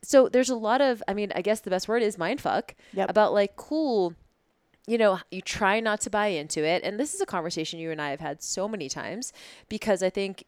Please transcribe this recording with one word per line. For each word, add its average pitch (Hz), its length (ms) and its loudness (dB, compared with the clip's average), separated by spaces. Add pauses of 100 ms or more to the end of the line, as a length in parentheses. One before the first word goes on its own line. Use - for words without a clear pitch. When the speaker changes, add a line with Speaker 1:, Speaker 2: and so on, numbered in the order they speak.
Speaker 1:
so 262 260 8
there's 247 220 4
a 262 60 0 (140)
lot 254 120 4
of, 247 260 2
I 196 60 0
mean, 202 200 -2
I 180 80 -2
guess 208 200 0
the - 80 -10
best 185 180 0
word 233 160 2
is 208 140 0
mindfuck 180 540 -2 (200)
Speaker 2:
Yep. 190 180 -2
Speaker 1:
about, 208 220 4
like, 202 240 2
cool, 233 600 0 (720)
you 226 120 -2
know, 202 220 4 (120)
you 185 100 -8
try 202 380 0
not 214 220 -2
to - 80 -6
buy 208 180 0
into 156 380 -2
it. 170 180 2
And 208 160 -6
this 294 140 -2
is 392 80 -6
a 392 40 -2
conversation 170 540 -6
you 165 100 -8
and 156 120 -6
I 147 80 -4
have 143 100 -6
had 151 240 -8
so 190 240 -6
many 190 220 -6
times 175 420 -10 (380)
because 208 340 0
I 185 60 4
think 196 380 -6